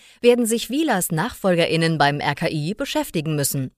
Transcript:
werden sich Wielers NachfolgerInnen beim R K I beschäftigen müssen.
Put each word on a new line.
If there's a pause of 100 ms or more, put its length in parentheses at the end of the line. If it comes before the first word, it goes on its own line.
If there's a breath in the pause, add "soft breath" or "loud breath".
(200 loud breath)
werden
sich
Wielers
NachfolgerInnen
beim
R
K
I
beschäftigen
müssen.